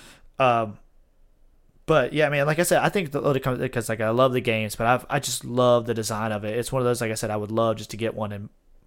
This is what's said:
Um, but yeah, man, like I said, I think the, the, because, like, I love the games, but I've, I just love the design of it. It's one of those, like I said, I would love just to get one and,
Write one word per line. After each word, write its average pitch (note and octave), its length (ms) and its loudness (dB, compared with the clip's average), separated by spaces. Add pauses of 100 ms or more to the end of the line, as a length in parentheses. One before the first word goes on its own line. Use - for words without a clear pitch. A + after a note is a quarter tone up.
(380)
Um, A#2 400 2 (1080)
but C#3+ 260 2
yeah, D3 160 2
man, C#3+ 180 0
like D3+ 120 0
I F3 60 4
said, E3 180 4
I D3+ 60 4
think E3+ 220 -2
the, - 100 -2
the, C3 380 0
because, B2 300 -4
like, A2 120 -4
I A2 100 0
love B2+ 220 4
the B2+ 80 0
games, A2 360 -2
but A#2 100 -2
I've, B2+ 220 2
I C#3+ 100 0
just B2+ 260 -6
love A#2+ 420 4
the A#2 80 0
design A2 360 -4
of G#2 140 -4
it. G#2+ 120 -4
It's A#2+ 140 -4
one C3+ 120 -2
of B2 40 2
those, A#2+ 140 0
like A2+ 100 -2
I A2 40 -4
said, G#2+ 160 -4
I G#2+ 60 -2
would G#2 140 -4
love A2+ 260 2
just A2 140 -12
to A2+ 60 -12
get A2 180 -4
one G#2+ 160 -6
and, G#2 200 -12 (360)